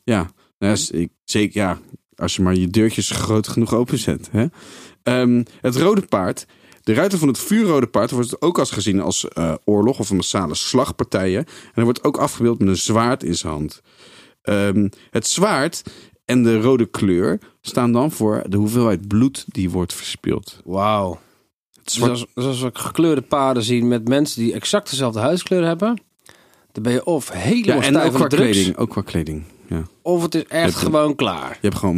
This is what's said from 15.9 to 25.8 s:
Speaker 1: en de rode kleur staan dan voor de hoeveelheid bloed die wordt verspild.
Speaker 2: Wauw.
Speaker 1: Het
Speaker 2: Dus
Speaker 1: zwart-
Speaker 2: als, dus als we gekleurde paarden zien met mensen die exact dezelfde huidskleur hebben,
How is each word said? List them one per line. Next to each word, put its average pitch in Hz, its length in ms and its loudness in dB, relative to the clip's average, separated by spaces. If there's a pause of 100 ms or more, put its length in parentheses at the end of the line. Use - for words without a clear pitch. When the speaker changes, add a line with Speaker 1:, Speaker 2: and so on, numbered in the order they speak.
Speaker 1:
en 127 180 2
de 113 180 4
rode 117 260 4
kleur 101 520 0 (220)
staan 120 320 0
dan 127 180 2
voor 107 380 -2
de 95 80 -2
hoeveelheid 107 520 0
bloed 117 400 0
die 92 220 -4
wordt 90 240 -2
verspild. - 720 -8
Speaker 2:
Wauw. 98 460 -2 (640)
Speaker 1:
Het - 120 -20
Speaker 2:
Dus - 100 -6
Speaker 1:
zwart- 120 160 2
Speaker 2:
als, 120 240 -6
dus 123 100 -4
als 131 160 -4
we 127 120 -4
gekleurde 160 500 0
paarden 131 400 0
zien 120 260 2
met 117 200 0
mensen 139 340 0
die 113 100 0
exact 147 380 -4
dezelfde 123 300 -2
huidskleur 175 440 0
hebben, 180 360 -2 (720)